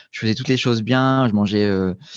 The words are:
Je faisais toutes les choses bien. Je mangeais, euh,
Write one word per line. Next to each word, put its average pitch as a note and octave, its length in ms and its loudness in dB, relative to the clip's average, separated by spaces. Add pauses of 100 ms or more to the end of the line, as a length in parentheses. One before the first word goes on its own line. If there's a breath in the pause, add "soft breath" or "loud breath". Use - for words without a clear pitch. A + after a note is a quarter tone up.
Je - 100 -16
faisais A2 140 -2
toutes B2 140 -6
les C3 100 2
choses A#2+ 240 0
bien. C3 460 2
Je G#2 60 0
mangeais, G#2 300 2
euh, F#2+ 300 0 (240 loud breath)